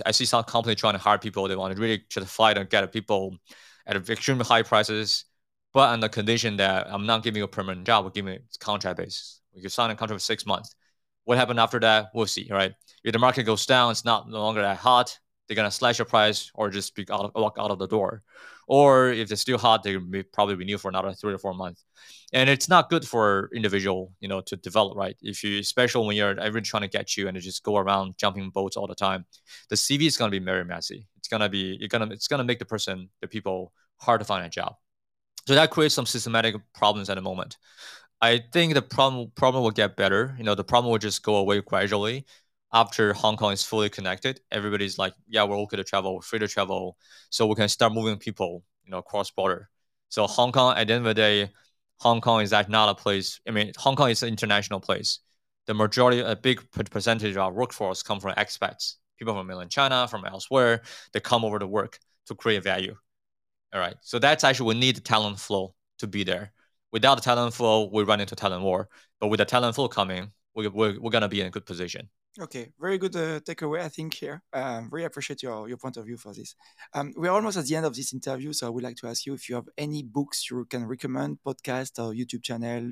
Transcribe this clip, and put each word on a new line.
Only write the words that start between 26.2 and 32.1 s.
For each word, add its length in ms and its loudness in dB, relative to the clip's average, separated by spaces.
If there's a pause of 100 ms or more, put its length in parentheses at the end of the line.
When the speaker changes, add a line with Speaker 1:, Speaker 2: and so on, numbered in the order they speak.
Speaker 1:
everyone 280 -4
trying 160 -2
to 80 -6
get 260 -4
you 140 -4
and 80 -8
you 40 -10
just 220 -10
go 140 0
around 400 0
jumping 320 -2
boats 260 -4
all 100 -6
the 80 -12
time, 320 -2 (440)
the 80 -2
C 180 0
V 100 2
is 120 2
gonna 140 0
be 80 -2
very 260 -2
messy. 500 -10
It's 140 -16
gonna 180 0
be, 320 -4
you're 80 -8
gonna, 240 -2